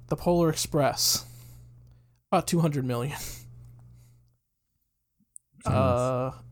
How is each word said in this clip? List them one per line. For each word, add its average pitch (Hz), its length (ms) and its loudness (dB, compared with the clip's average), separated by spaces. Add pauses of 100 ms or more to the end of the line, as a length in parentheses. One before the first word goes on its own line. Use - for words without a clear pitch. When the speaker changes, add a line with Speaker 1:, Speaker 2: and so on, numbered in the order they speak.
Speaker 1:
The 160 60 0
Polar 170 340 2
Express, - 760 0 (1080)
about 180 160 2
two 170 140 2
hundred 143 240 0
million. 123 320 -2 (2500)
Speaker 2:
Fair - 100 0
enough. 127 240 4
Speaker 1:
Uh, 127 340 0 (200)